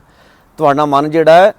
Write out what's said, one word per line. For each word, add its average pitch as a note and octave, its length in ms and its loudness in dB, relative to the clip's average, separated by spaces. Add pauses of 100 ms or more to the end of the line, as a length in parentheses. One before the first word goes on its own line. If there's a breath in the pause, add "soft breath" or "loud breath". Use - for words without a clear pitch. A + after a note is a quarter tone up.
(580 soft breath)
ਤੁਹਾਡਾ D3+ 280 -2
ਮਨ C#3+ 240 -4
ਜਿਹੜਾ D#3+ 240 0
ਹੈ F#3+ 240 4